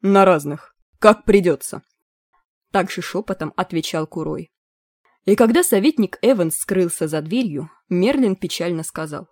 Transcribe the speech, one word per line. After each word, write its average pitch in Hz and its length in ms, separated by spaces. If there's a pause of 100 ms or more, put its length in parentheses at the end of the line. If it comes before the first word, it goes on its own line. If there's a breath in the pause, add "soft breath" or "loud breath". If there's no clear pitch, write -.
«На 196 240
разных, 151 500 (220)
как 214 260
придётся», 175 600 (880)
также 185 300
шёпотом 180 540
отвечал 165 520
Курой. 156 440 (760)
И 202 100
когда 233 280
советник 214 580
Эванс 202 340
скрылся 180 520
за 156 140
дверью, 160 480 (200)
Мерлин 196 460
печально 170 480
сказал 156 480